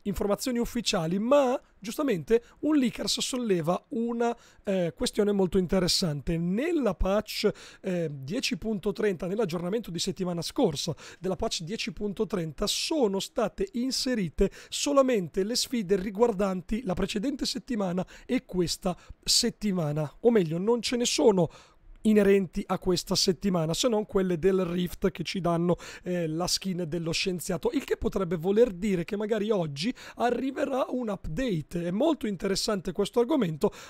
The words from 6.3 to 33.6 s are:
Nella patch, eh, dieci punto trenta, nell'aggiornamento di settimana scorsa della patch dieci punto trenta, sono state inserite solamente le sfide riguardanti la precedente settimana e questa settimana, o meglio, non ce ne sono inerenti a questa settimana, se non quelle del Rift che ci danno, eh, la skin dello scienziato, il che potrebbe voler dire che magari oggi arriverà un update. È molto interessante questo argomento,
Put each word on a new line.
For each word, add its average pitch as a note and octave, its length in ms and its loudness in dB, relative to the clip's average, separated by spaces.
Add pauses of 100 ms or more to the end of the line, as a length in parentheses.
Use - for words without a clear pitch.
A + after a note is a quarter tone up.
Nella A3+ 560 0
patch, G3+ 560 0 (300)
eh, F3 280 -2
dieci D3 480 -4
punto G#3 360 -2
trenta, G3 340 -2
nell'aggiornamento F#3 640 -2
di E3 80 -6
settimana F3 440 -2
scorsa E3 520 0 (240)
della F#3 160 -4
patch - 280 -4
dieci G3 300 -8
punto G#3 320 -4
trenta, F3+ 440 -4
sono G#3+ 500 0
state G3 540 -2
inserite A#3 800 0 (180)
solamente B3+ 720 2
le A3 140 -2
sfide G3 400 0
riguardanti G3 880 0
la F3+ 100 -2
precedente B3 500 -2
settimana F#3+ 640 -2 (200)
e B3+ 180 0
questa F3+ 520 -2 (260)
settimana, E3 880 0 (100)
o A#3+ 100 6
meglio, E3+ 280 4
non A3+ 240 2
ce - 140 -2
ne A#3+ 80 0
sono G#3 460 4 (520)
inerenti G3 640 6
a F#3 120 -2
questa F3+ 360 0
settimana, F3 600 0
se C4 140 2
non G#3+ 180 0
quelle F#3 320 0
del F#3+ 260 4
Rift F3+ 460 -2
che - 120 -6
ci - 180 -6
danno, E3+ 360 2 (260)
eh, F3 240 -2
la D#3+ 200 -2
skin F3+ 420 -2
dello E3 240 -4
scienziato, F3+ 600 -2
il C4+ 120 -2
che - 120 -2
potrebbe F#3+ 400 -2
voler G3+ 360 4
dire F3 320 0
che G3 120 -6
magari G#3 340 -2
oggi E3 440 -2 (220)
arriverà C4 720 -2
un B3+ 200 -4
update. E3+ 760 -4
È F3 60 -4
molto B3 360 0
interessante G3 680 -2
questo G3+ 280 0
argomento, A#3 520 2 (180)